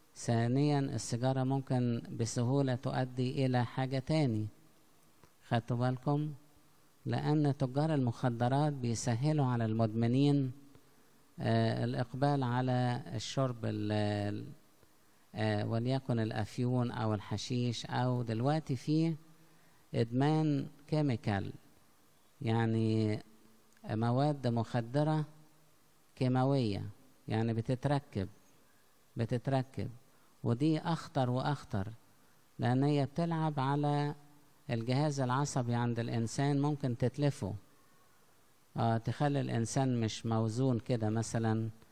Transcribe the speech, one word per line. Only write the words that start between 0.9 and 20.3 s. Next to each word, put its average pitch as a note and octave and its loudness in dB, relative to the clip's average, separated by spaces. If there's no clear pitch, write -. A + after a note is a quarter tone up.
ممكن C3 0
بسهولة B2+ 0
تؤدي C3 -2
إلى B2 2
حاجة C3 -4
تاني، C3 0
خدتوا A#2+ -2
بالكم؟ C#3+ -2
لأن C#3+ 2
تجار C#3+ 0
المخدرات B2+ 2
بيسهلوا B2+ 0
على A#2+ 2
المدمنين، A#2 4
آه، A2+ 2
الإقبال C3+ 0
على B2 0
الشرب A#2+ -4
ال-، G#2+ -2
ال-، A2 -8
آه، G#2+ 0
وليكن A#2+ 0
الأفيون A#2+ 0
أو G#2+ -2
الحشيش، A#2+ -4
أو B2 0
دلوقتي B2+ -2
في D#3+ 0
إدمان C#3 2